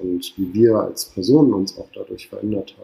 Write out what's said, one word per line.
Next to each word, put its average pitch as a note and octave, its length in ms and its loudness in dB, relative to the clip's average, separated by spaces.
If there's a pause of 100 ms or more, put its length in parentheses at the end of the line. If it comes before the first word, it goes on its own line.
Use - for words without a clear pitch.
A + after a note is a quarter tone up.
und F2+ 360 -6
wie F#2 160 -6
wir A2 220 4
als - 300 -4
Personen B2 480 4
uns F#2+ 240 -4
auch - 160 -16
dadurch - 360 -14
verändert G2+ 540 -8